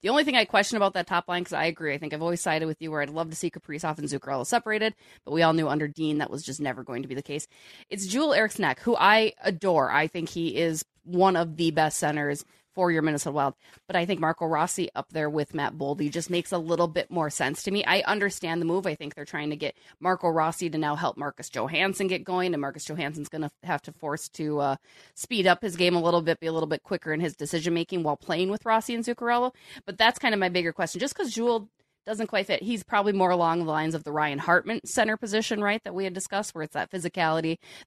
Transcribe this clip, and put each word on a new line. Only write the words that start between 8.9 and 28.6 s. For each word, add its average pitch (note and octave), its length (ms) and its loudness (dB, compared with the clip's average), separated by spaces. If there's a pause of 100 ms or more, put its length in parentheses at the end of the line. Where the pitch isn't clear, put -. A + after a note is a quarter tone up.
I G#3+ 340 6 (100)
adore. E3+ 480 2
I D3+ 180 4
think D#3+ 200 -6
he E3 300 -2
is D#3+ 260 0 (220)
one F3+ 320 4
of E3 180 -2
the E3 160 2
best D#3 260 2
centers D3 460 -2 (320)
for F3 160 2
your D#3+ 100 2
Minnesota D3+ 320 0
Wild. C#3 220 0 (320)
But F#3 80 -2
I F3 100 2
think F3+ 140 -2
Marco E3 260 0
Rossi D#3+ 480 0
up - 180 -8
there D3+ 180 -2
with D3 260 -2
Matt D3 220 -2
Boldy C#3+ 340 -2
just D#3+ 180 -6
makes F3 220 -2
a F#3 60 -2
little E3+ 300 0
bit E3 220 -4
more D#3+ 220 -2
sense D#3 320 -4
to G3 80 -4
me. G3+ 140 0
I F#3 160 4
understand F#3+ 600 -2
the E3+ 40 -2
move. F3+ 200 0
I E3 80 -2
think D3+ 220 -12
they're D3 100 -12
trying D3 240 -6
to D3+ 60 -4
get D3 200 -6 (240)
Marco F3+ 300 0
Rossi D#3+ 400 0
to D3+ 80 -4
now D3 180 0
help D3+ 220 -2
Marcus C#3 320 -8
Johansson F3 580 0
get F#3 160 -2
going, F3+ 300 0
and C#3+ 80 -2
Marcus C#3 240 -6
Johansson's D3+ 440 -6
gonna D#3 200 -6 (140)
have E3+ 200 -2
to D#3+ 100 -16
force D3+ 360 -6
to, D3+ 300 -4
uh, C#3 160 0 (400)
speed G3+ 320 0
up F3+ 160 6
his F#3 120 -4
game F3 200 4
a E3+ 60 2
little E3+ 200 4
bit, D#3+ 180 2
be E3 80 -6
a D#3+ 60 -2
little D#3+ 140 0
bit D3+ 160 -2
quicker E3 300 -4
in D#3 80 -2
his E3 140 -2
decision-making E3+ 680 -2
while D3 140 0
playing F3+ 340 -2
with G#3+ 140 -6